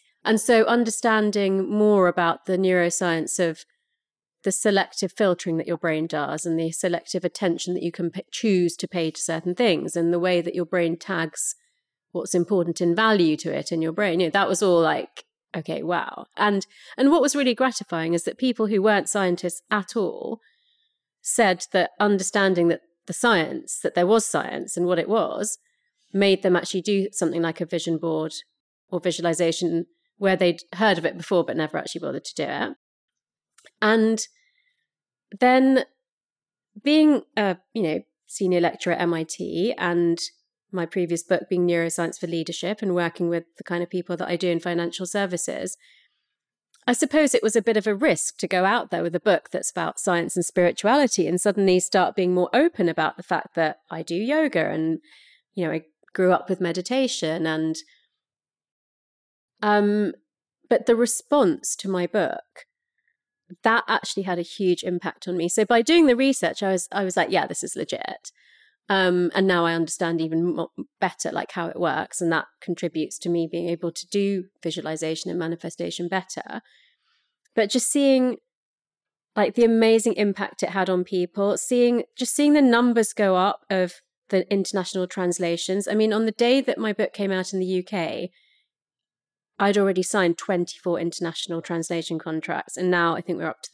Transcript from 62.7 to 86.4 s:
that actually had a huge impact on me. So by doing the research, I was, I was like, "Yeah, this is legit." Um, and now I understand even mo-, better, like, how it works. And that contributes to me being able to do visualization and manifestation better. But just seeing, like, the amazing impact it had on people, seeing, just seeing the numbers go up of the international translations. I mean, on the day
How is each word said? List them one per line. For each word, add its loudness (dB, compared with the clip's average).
that 2
actually -4
had -2
a -4
huge -2
impact -6
on -4
me. -2
So 0
by 4
doing 6
the 6
research, 0
I 0
was, -2
I -4
was -4
like, 0
"Yeah, 0
this -8
is -10
legit." -8
Um, 2
and 4
now 4
I 2
understand -2
even -2
mo-, -6
better, -4
like, -6
how -6
it -10
works. -2
And 0
that 0
contributes -6
to -6
me -2
being -6
able -4
to -14
do -2
visualization -6
and -6
manifestation -6
better. -8
But 0
just 0
seeing, 4
like, 2
the 6
amazing 4
impact -2
it -4
had 0
on 2
people, 0
seeing, 2
just -4
seeing 4
the 6
numbers 4
go 2
up 2
of 0
the 0
international -2
translations. -2
I -4
mean, 2
on 0
the 0
day 2